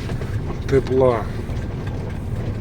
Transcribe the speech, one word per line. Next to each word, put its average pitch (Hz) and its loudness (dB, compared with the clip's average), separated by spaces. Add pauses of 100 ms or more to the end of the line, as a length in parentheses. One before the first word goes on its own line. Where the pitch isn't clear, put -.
(680)
Тепла. 127 4 (1400)